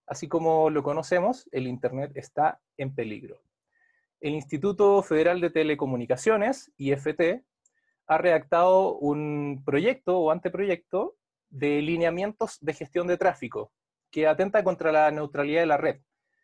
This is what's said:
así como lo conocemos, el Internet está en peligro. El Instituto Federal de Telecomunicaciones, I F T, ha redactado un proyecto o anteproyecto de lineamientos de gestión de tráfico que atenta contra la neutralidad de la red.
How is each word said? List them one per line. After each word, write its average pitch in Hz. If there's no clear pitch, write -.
así 147
como 160
lo 151
conocemos, 175
el 131
Internet 131
está 147
en 135
peligro. 110
El 147
Instituto 196
Federal 170
de 170
Telecomunicaciones, 151
I 139
F 139
T, 175
ha 160
redactado 175
un 147
proyecto 180
o 156
anteproyecto 180
de 147
lineamientos 170
de 151
gestión 175
de 175
tráfico 120
que 156
atenta 190
contra 170
la 151
neutralidad 147
de 170
la 147
red. 139